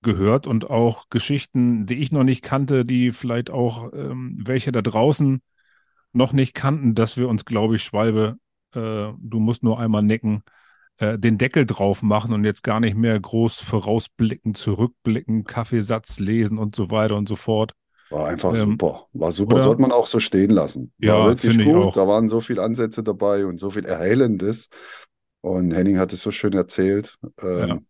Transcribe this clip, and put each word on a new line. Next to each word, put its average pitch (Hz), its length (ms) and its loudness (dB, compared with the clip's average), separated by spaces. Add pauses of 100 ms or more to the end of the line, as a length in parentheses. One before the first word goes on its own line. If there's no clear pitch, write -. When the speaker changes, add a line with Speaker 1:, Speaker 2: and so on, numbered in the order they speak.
Speaker 1:
gehört 107 460 0
und 113 220 -2
auch 117 400 0
Geschichten, 120 760 -2
die 120 100 -4
ich 139 160 -4
noch 143 120 2
nicht 127 180 2
kannte, 135 440 0
die 123 260 0
vielleicht 120 380 -6
auch, 117 440 -4
ähm, 127 500 -10
welche 127 280 -2
da 120 100 0
draußen 135 600 2 (720)
noch 123 200 2
nicht 131 220 0
kannten, 135 400 0
dass 110 220 0
wir 123 100 0
uns, 110 180 -2
glaube 110 300 0
ich, 107 80 -2
Schwalbe, 214 540 0 (360)
äh, 110 440 -6
du 113 220 -6
musst 113 240 0
nur 113 160 2
einmal 110 240 0
nicken, 107 400 0 (540)
äh, 110 220 -2
den 110 180 2
Deckel 131 280 2
drauf 101 360 -2
machen 107 320 0
und 104 120 0
jetzt 104 180 -2
gar 110 160 -2
nicht 110 180 0
mehr 110 220 2
groß 113 400 -2
vorausblicken, 110 960 -2
zurückblicken, 110 920 -2
Kaffeesatz 113 720 -4
lesen 107 380 0
und 107 180 -6
so 95 160 -4
weiter 107 240 2
und 104 120 -2
so 107 80 -4
fort. 107 380 -2 (360)
Speaker 2:
War 76 180 -4
einfach 90 260 -2
Speaker 1:
Ähm, 107 180 2
Speaker 2:
super. 92 420 -2
War 80 180 -2
super. 101 240 2
Speaker 1:
oder? 131 80 6
Speaker 2:
Sollte 131 180 4
man 131 100 4
auch 120 160 4
so 117 120 0
stehen 101 320 4
lassen. 67 480 0
War 107 80 2
Speaker 1:
Ja, 107 180 6
Speaker 2:
wirklich 117 260 4
Speaker 1:
finde 113 140 6
ich 147 100 6
Speaker 2:
gut. 131 80 6
Speaker 1:
auch. 98 120 0
Speaker 2:
Da 95 120 4
waren 107 220 2
so 113 120 0
viele 110 200 -4
Ansätze 113 420 -4
dabei 101 420 0
und 87 140 -6
so 98 120 -6
viel 98 140 -8
Erhellendes. 104 840 0 (720)
Und 90 320 -2
Henning 95 240 2
hat 92 160 0
es 92 80 -12
so - 100 -4
schön 101 220 -2
erzählt. 98 640 0 (260)
Ähm, 90 260 -2
Speaker 1:
Ja. 85 100 -4 (120)